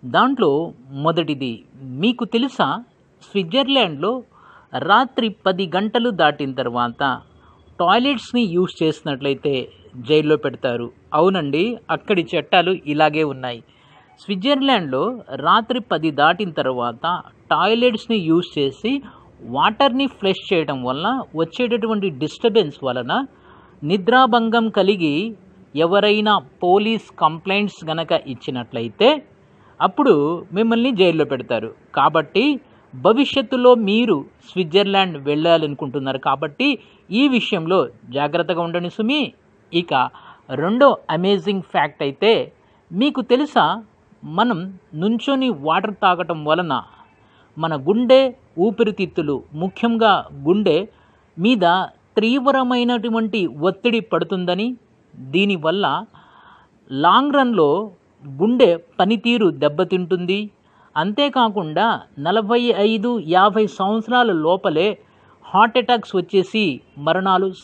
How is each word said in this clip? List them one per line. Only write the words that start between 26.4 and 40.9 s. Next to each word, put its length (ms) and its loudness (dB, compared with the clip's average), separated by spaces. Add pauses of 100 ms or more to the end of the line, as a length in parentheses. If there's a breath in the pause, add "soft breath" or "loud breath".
పోలీస్ 460 2 (140)
కంప్లైంట్స్ 580 -2 (100)
గనక 220 -4 (200)
ఇచ్చినట్లయితే 760 -2 (720 soft breath)
అప్పుడు 340 4 (420)
మిమ్మల్ని 440 0
జైల్లో 320 2
పెడతారు. 380 -4 (280)
కాబట్టి 460 2 (500 soft breath)
భవిష్యత్తులో 800 4 (180)
మీరు 260 2 (320)
స్విట్జర్లాండ్ 680 0 (100)
వెళ్ళాలనుకుంటున్నారు 1000 0
కాబట్టి 400 -2 (420 soft breath)
ఈ 140 2 (120)
విషయంలో 440 0 (360)
జాగ్రత్తగా 500 -2
ఉండండి 300 -4
సుమి. 260 -2 (500)
ఇక 220 0 (680 loud breath)
రెండో 240 4 (280)